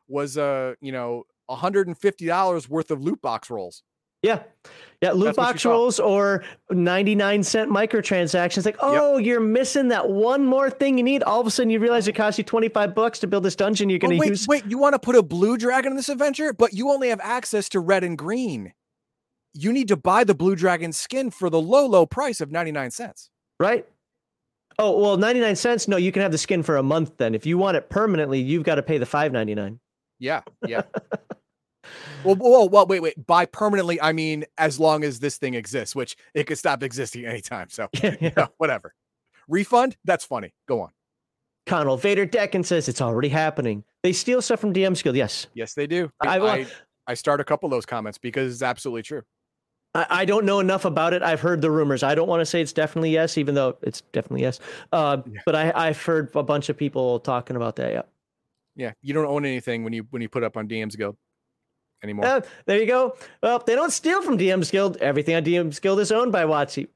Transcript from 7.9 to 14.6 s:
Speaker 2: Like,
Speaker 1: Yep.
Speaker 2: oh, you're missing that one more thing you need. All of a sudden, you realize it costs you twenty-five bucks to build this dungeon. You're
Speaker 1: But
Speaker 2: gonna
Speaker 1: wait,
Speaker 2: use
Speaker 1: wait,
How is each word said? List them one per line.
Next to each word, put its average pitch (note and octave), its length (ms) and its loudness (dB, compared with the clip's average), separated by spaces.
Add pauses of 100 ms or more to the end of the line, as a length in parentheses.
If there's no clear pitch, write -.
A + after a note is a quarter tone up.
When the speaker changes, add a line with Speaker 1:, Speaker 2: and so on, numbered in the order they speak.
Speaker 2:
Like, G#3+ 100 0
Speaker 1:
Yep. - 80 -4
Speaker 2:
oh, C#4+ 340 4
you're A#3+ 240 2
missing B3+ 480 2
that G#3 200 0
one A#3+ 360 2
more C4+ 240 2
thing C4+ 280 2
you B3 60 2
need. C4 200 2
All A3 180 2
of A#3+ 60 -4
a G#3+ 40 0
sudden, A3+ 180 2
you A3+ 120 2
realize A#3 260 2
it G#3+ 80 0
costs G#3+ 220 0
you G#3 80 -2
twenty-five G#3+ 500 0
bucks A3+ 240 0
to G#3 80 -4
build F#3+ 160 0
this F#3 140 -2
dungeon. G3+ 320 0
You're F#3 100 2
Speaker 1:
But F#3+ 80 2
Speaker 2:
gonna F3 120 2
Speaker 1:
wait, G3+ 100 4
Speaker 2:
use G3+ 180 -2
Speaker 1:
wait, C4+ 180 2